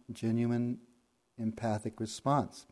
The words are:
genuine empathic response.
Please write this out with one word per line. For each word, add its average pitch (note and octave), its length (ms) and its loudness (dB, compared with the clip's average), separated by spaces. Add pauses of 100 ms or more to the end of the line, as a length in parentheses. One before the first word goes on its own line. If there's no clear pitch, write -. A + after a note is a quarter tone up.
(100)
genuine A#2+ 680 2 (600)
empathic A2 640 -2
response. - 720 0